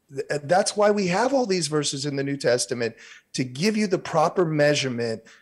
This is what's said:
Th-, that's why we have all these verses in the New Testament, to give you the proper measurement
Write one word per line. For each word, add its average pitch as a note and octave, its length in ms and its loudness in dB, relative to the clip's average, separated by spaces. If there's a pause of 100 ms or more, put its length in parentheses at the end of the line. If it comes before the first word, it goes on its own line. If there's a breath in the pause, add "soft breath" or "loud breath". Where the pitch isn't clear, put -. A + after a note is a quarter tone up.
(140)
Th-, D3 300 -6
that's F3+ 340 0
why G#3 140 4
we G#3 160 0
have A3 260 0
all B3+ 140 2
these F#3 200 0
verses D3 380 -2
in C#3 120 -4
the C#3 60 -2
New C#3 140 -4
Testament, A#2+ 580 0 (380 loud breath)
to D3 100 -2
give C#3+ 320 -2
you G#3+ 120 0
the F3+ 100 0
proper E3+ 480 0
measurement C3 800 0 (180 loud breath)